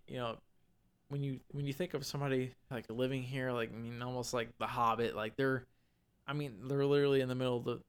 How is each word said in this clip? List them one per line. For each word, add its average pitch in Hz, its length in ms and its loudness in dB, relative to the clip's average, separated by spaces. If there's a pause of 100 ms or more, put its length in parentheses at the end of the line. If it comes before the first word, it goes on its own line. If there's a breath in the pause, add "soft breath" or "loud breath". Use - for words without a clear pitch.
you 131 80 -8
know, 117 200 -4 (720)
when 143 140 -4
you, 135 160 -2 (140)
when 143 120 -4
you 139 80 0
think 175 220 -4
of 135 100 -4
somebody, 135 460 0 (200)
like, 117 200 -6
living 127 320 0
here, 127 300 -2
like, 117 200 0
I 107 40 -10
mean, 117 260 -8
almost 123 320 -4
like 117 140 0 (100)
The 110 80 -2
Hobbit, 117 480 2
like, 107 220 -4
they're, 131 280 2 (600)
I 139 60 -4
mean, 143 220 -4 (100)
they're 139 200 2
literally 143 360 6
in 127 80 2
the 127 80 0
middle 127 220 2
of 120 60 -4
the, 123 140 0 (100)